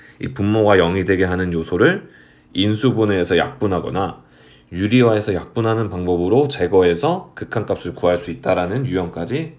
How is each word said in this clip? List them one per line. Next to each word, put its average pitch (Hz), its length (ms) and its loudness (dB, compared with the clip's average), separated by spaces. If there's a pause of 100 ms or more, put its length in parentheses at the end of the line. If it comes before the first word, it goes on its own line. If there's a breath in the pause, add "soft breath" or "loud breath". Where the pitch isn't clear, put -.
(200 loud breath)
이 - 80 -8
분모가 104 480 2
영이 90 280 2
되게 92 200 2
하는 90 280 -2
요소를 92 580 0 (440 loud breath)
인수분해해서 104 800 0
약분하거나 90 880 -2 (480 soft breath)
유리화해서 107 600 2
약분하는 110 560 -2
방법으로 90 580 2
제거해서 92 840 2
극한값을 - 600 -6
구할 87 220 2
수 - 140 -8
있다라는 90 560 -2
유형까지 87 720 -6